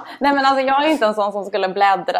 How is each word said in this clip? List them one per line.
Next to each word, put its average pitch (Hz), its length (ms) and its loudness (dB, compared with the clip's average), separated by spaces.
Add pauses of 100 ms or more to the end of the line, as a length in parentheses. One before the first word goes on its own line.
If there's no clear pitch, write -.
(200)
nej, 285 140 2
men 269 120 2
alltså, 269 200 2
jag 269 180 2
är 311 40 2
inte 262 180 2
en 214 80 0
sån 202 180 -2
som 202 120 -6
skulle 196 240 -2
bläddra 190 500 0